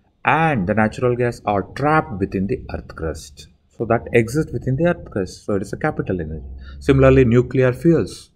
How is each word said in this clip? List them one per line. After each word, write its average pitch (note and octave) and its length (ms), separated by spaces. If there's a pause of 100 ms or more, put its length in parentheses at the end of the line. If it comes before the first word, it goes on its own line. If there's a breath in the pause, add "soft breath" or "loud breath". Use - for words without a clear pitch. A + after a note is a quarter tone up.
(260)
and C#3 400
the G#2 80
natural A2+ 420
gas A#2+ 300
are G2+ 160 (120)
trapped D3 460
within G2 260
the A#2+ 160 (120)
earth - 200
crust. - 540 (280)
So A#2 100
that A2+ 260
exists A#2+ 400
within B2+ 240
the E3+ 120
earth E3+ 220
crust. - 360
So G#2+ 80
it F#2+ 80
is G2+ 100
a G#2+ 60
capital C3+ 420
energy. D#2 240 (360 loud breath)
Similarly, C3+ 440
nuclear B2 480
fuels B2+ 640